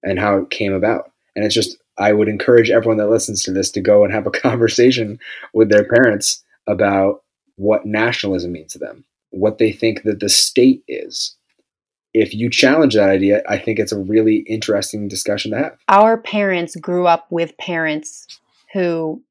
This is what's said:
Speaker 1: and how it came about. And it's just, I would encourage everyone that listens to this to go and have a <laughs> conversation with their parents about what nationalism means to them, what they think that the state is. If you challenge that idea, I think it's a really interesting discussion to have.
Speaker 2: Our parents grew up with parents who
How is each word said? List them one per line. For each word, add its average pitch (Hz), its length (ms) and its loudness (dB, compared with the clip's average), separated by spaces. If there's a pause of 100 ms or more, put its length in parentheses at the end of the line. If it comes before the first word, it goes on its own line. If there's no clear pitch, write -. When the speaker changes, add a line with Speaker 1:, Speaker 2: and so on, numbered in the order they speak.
Speaker 1:
and 95 160 -4
how 101 200 2
it 92 120 -4
came 101 220 -4
about. 92 380 -2 (240)
And 104 100 -4
it's 107 100 -2
just, 110 240 -2 (180)
I 104 160 2
would 107 160 2
encourage 113 420 4
everyone 110 280 2
that 104 120 0
listens 113 340 -2
to 95 80 -6
this 95 200 -2
to 104 80 -6
go 104 240 6
and 98 80 -2
have 104 140 -4
a 98 40 -2
<laughs> - 180 -6
conversation 120 720 2 (360)
with 110 160 4
their 104 140 6
parents 117 600 2 (220)
about 98 560 0 (340)
what 104 300 0
nationalism 104 680 -2
means 78 200 -14
to - 60 -16
them, - 260 -14 (260)
what 104 280 -2
they 110 140 2
think 110 300 -4
that 104 180 -4
the 104 80 -4
state - 580 2
is. - 480 -10 (800)
If 110 200 0
you 113 140 -2
challenge 139 460 2
that 101 160 4
idea, 98 380 2
I 101 100 -2
think 107 200 -4
it's 101 140 -2
a 104 60 -6
really 107 400 2 (100)
interesting 107 600 -4
discussion 101 420 -6
to 107 80 -6
have. 151 200 -6 (100)
Speaker 2:
Our 214 280 4
parents 196 580 -4
grew 180 320 -2
up 170 240 2
with 165 280 -4
parents 160 680 -6 (460)
who 165 580 -4